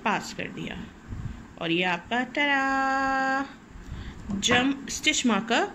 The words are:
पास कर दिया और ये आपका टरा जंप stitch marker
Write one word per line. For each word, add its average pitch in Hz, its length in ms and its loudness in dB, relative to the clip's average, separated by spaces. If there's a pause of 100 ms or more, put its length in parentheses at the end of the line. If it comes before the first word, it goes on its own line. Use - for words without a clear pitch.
पास 202 300 0
कर - 140 -8
दिया - 280 -8 (840)
और 170 100 -2
ये 170 120 2
आपका 180 400 0 (100)
टरा 269 1120 2 (840)
जंप 247 600 4
stitch - 360 2
marker 233 480 4